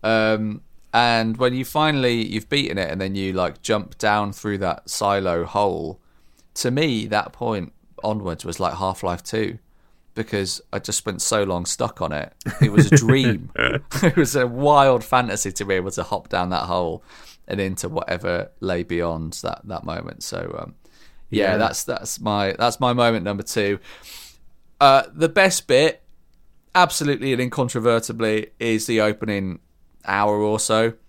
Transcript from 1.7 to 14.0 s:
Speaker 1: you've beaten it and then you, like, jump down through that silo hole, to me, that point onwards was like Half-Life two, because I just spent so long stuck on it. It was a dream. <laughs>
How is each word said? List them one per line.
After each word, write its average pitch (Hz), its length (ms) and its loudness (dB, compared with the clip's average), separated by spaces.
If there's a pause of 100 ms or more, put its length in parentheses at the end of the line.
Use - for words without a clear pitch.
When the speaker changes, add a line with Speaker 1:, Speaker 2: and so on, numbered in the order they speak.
Speaker 1:
you've 104 220 -6
beaten 135 300 -2
it 85 120 -2
and 92 100 -4
then 95 140 -4
you, 95 180 -2
like, 90 300 -2
jump - 360 -2
down 104 340 0
through 101 260 -4
that 92 300 -4
silo 95 560 0
hole, 82 560 -2 (540)
to - 160 -2
me, 127 360 0
that 104 260 -2
point 107 400 -6 (300)
onwards 101 420 -4
was 85 140 -8
like 87 160 -2
Half-Life 90 480 -4
two, 110 360 -4 (560)
because 101 460 -4 (120)
I - 60 -4
just - 200 -4
spent 95 240 -6
so 107 220 2
long 90 220 -2
stuck - 340 -4
on 80 120 -2
it. 73 200 -6 (300)
It 107 100 4
was 143 180 6
a 156 60 8
dream. 120 580 2
<laughs> - 40 -6 (440)